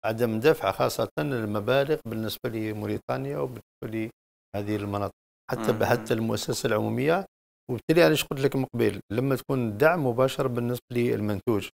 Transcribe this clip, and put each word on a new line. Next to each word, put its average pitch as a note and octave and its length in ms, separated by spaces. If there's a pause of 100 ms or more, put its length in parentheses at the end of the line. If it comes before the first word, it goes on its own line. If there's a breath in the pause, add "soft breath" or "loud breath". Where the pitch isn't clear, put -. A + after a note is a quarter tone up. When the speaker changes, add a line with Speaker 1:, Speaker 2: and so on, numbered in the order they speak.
Speaker 1:
عدم A2 340
دفع C3+ 320
خاصة A#2 380 (100)
المبالغ B2 840
بالنسبة A2 440
لموريتانيا A2 880
وبالنسبة A2+ 760 (440)
لهذه G#2 200
المناطق. G2+ 380 (380)
حتى A#2+ 200
ب-، A2 40
Speaker 2:
مم. A2 100
Speaker 1:
حتى A#2+ 280
المؤسسة A2+ 540
العمومية، A#2+ 580 (460)
وبالتالي D#3+ 320
علاش D#3 220
قلت C#3 140
لك C3+ 160
من C3 180
قبيل، G#2+ 260 (120)
لما C3 240
تكون B2 320
الدعم C#3+ 400
مباشر C3 400
بالنسبة A#2+ 440
للمنتوج. G#2+ 760 (100)